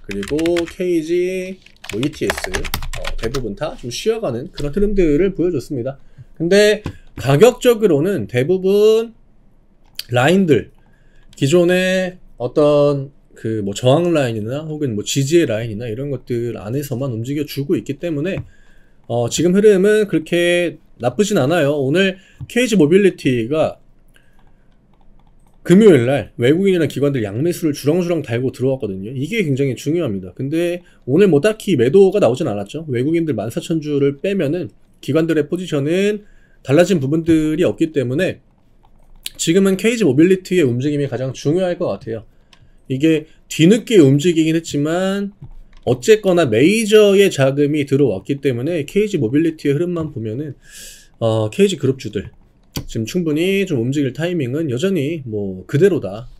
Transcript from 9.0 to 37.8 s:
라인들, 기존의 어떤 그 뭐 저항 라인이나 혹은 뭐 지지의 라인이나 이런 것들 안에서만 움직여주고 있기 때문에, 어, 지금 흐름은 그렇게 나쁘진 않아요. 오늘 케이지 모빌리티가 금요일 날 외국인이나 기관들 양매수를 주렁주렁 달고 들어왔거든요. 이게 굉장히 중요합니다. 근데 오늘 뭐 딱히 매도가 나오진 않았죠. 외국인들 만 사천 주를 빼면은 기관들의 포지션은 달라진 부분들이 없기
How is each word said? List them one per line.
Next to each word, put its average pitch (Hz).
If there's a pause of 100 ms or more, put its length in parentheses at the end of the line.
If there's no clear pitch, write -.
라인들, 143 (680)
기존의 180 (200)
어떤 143 (220)
그 110
뭐 98
저항 165
라인이나 120
혹은 151
뭐 101
지지의 147
라인이나 113
이런 139
것들 120
안에서만 135
움직여주고 143
있기 -
때문에, 170 (720)
어, 120
지금 175
흐름은 208
그렇게 175 (200)
나쁘진 196
않아요. 143
오늘 170 (280)
케이지 240
모빌리티가 147 (1800)
금요일 175
날 123
외국인이나 165
기관들 139
양매수를 151
주렁주렁 170
달고 123
들어왔거든요. 113
이게 180
굉장히 139
중요합니다. 107
근데 170 (240)
오늘 175
뭐 147
딱히 214
매도가 185
나오진 131
않았죠. 107
외국인들 147
만 107
사천 165
주를 143
빼면은 180 (300)
기관들의 156
포지션은 180 (380)
달라진 170
부분들이 160
없기 160